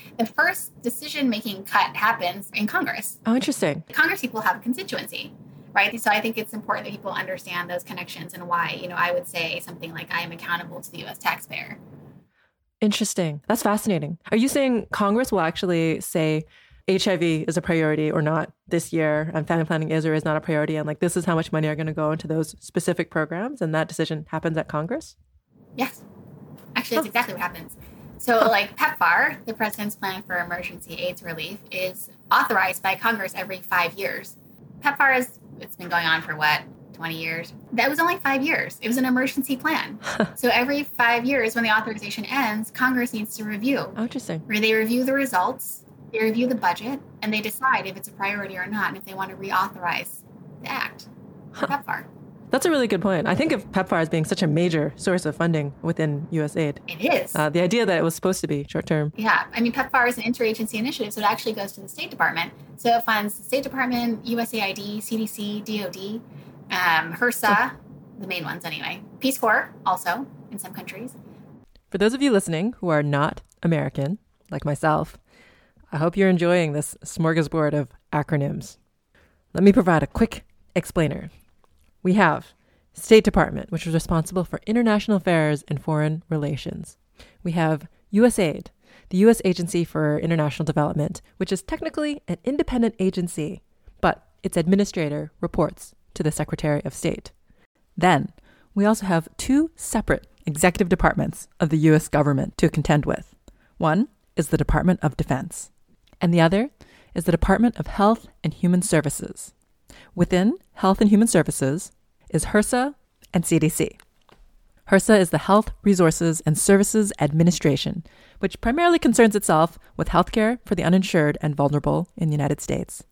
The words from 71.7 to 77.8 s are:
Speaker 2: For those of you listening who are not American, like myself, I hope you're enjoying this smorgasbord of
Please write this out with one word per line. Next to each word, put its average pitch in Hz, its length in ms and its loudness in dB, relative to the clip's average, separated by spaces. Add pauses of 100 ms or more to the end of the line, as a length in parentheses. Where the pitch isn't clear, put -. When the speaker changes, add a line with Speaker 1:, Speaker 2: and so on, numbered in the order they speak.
Speaker 2:
For 190 80 -4
those 220 160 4
of 269 80 -2
you 285 80 4
listening 196 480 0
who - 100 -4
are 151 140 2
not 143 380 0 (220)
American, 147 560 0 (320)
like - 140 -6
myself, 156 540 0 (720)
I - 60 -6
hope 165 200 0
you're 196 120 6
enjoying 170 440 4
this 147 320 -4
smorgasbord 160 680 0
of 147 180 -2 (220)